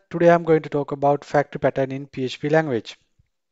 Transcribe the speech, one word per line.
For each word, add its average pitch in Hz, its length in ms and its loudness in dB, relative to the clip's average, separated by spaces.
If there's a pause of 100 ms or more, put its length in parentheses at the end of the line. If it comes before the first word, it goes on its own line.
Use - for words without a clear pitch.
Today 170 200 2
I'm 170 140 4
going 160 200 2
to 143 60 -16
talk 143 220 -4
about 143 320 0
factory - 360 -2
pattern 135 340 -2
in 135 140 -12
P 131 180 -6
H - 160 -10
P 147 80 -4
language. 151 500 -2 (520)